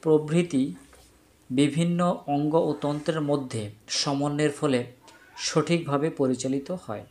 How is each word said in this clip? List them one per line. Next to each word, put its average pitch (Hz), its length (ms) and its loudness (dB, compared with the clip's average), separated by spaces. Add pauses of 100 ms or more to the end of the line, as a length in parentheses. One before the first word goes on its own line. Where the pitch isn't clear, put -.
প্রভৃতি 156 720 2 (760)
বিভিন্ন 170 680 2 (100)
অঙ্গ 147 280 0
ও 165 260 2
তন্ত্রের 147 400 -2
মধ্যে 127 500 -2 (160)
সমন্বয়ের 147 640 0
ফলে 131 340 0 (520)
সঠিকভাবে 156 720 0
পরিচালিত 135 600 -2
হয়। 107 400 -10